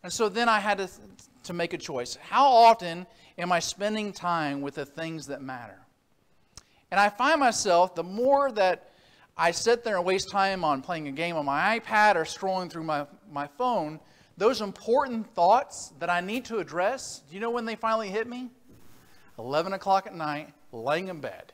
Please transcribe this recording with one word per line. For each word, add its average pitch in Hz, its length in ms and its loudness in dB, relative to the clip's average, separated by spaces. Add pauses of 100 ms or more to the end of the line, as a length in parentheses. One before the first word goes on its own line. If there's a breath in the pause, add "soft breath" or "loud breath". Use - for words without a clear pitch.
And 180 100 -12
so 220 160 0
then 226 200 0
I 214 120 4
had 202 180 0
to, 190 100 -6 (560)
to - 80 -10
make 170 200 -4
a 170 60 -6
choice. 123 360 -8
How 247 320 2
often 220 640 6 (300 soft breath)
am 175 120 -4
I 175 80 4
spending 208 540 -4
time 156 480 -4
with 139 160 -8
the 143 100 -6
things 160 400 -10
that 139 160 -10
matter? 120 380 -14 (1120 soft breath)
And 185 80 2
I 208 80 6
find 269 320 2
myself, 185 560 4
the 165 80 -4
more 262 480 2
that 190 400 0 (440 soft breath)
I 170 140 2
sit 233 320 0
there 220 140 -2
and 175 80 0
waste 190 260 0
time 190 340 0
on 143 160 2
playing 156 280 -6
a 139 40 -8
game 165 220 -4
on 151 120 -2
my 175 340 0
iPad 214 340 4
or 165 80 2
scrolling 185 480 -4
through 160 140 -10
my, 147 220 -4 (260)
my 143 160 -6
phone, 180 500 -4 (380 soft breath)
those 208 240 2
important 226 760 -2
thoughts 196 640 2
that 170 120 -4
I 175 100 0
need 214 240 -6
to 226 140 -6
address, 185 720 -4
do 151 60 -20
you 196 60 -12
know 233 100 -4
when 240 140 -4
they 220 100 -6
finally 220 360 -2
hit 220 180 -4
me? 247 220 -12 (880 soft breath)
Eleven 151 320 -2
o'clock 190 340 0
at 196 80 -16
night, 151 360 -6 (200)
laying 143 380 -2
in 175 120 -12
bed. 113 340 -12